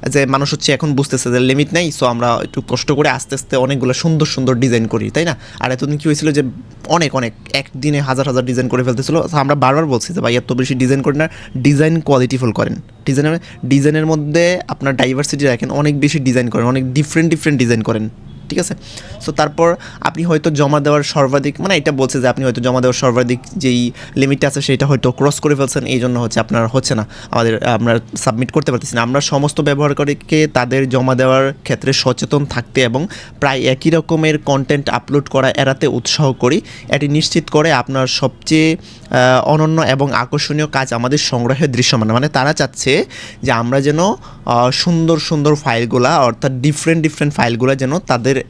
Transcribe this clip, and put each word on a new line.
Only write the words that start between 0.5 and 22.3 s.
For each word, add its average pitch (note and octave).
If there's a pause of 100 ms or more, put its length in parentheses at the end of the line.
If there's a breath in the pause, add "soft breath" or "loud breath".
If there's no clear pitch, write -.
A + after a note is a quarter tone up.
হচ্ছে D3
এখন D3
বুঝতেছে C3
যে B2
লিমিট C3+
নাই, E3+ (100)
so C3
আমরা A#2+
একটু -
কষ্ট B2
করে D3
আস্তে B2+
আস্তে C3+
অনেকগুলো B2+
সুন্দর D#3
সুন্দর C3
ডিজাইন A#2
করি, G#2
তাই D3+
না? D3+ (240 loud breath)
আর B2+
এতদিন C#3+
কী D#3
হয়েছিল D3+
যে D3 (440)
অনেক, D#3+
অনেক, A#2+ (200)
একদিনে C#3
হাজার C3
হাজার B2+
ডিজাইন B2+
করে B2+
ফেলতেছিল। C3
So E3
আমরা C#3
বারবার C#3+
বলছি B2+
যে, E3+
"ভাই, A#2+
এত B2
বেশি B2+
ডিজাইন C3
করেন C#3
না, D#3 (280 loud breath)
ডিজাইন D3
কোয়ালিটিফুল B2+
করেন, - (320)
ডিজাইনের, D3 (280 loud breath)
ডিজাইনের D3
মধ্যে D#3+
আপনার C#3
ডাইভার্সিটি C3+
রাখেন, B2+
অনেক D3
বেশি D3
ডিজাইন B2
করেন, A2
অনেক C3
ডিফারেন্ট, D#3
ডিফারেন্ট D3+
ডিজাইন A#2
করেন", A2 (400)
ঠিক F3+
আছে? F3+ (520 loud breath)
So D#3
তারপর E3 (240 loud breath)
আপনি E3
হয়তো E3
জমা D3
দেওয়ার D3
সর্বাধিক, C#3
মানে F#3+
এটা D3
বলছে C3
যে B2
আপনি C3+